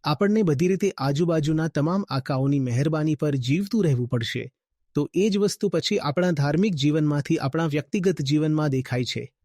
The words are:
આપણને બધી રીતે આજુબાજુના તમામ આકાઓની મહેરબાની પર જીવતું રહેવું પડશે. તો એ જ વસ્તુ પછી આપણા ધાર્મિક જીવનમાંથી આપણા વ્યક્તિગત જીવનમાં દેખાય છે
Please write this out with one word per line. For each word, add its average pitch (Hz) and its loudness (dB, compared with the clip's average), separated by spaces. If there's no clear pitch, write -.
આપણને 202 2
બધી 160 2
રીતે 190 2
આજુબાજુના 160 0
તમામ 170 0
આકાઓની 135 0
મહેરબાની 151 0
પર 147 -2
જીવતું 175 0
રહેવું 123 0
પડશે. 120 -4
તો 147 -2
એ 202 2
જ 196 0
વસ્તુ 202 -2
પછી 175 -2
આપણા 175 0
ધાર્મિક 156 0
જીવનમાંથી 147 0
આપણા 160 -2
વ્યક્તિગત 165 -2
જીવનમાં 151 0
દેખાય 131 -2
છે 117 -8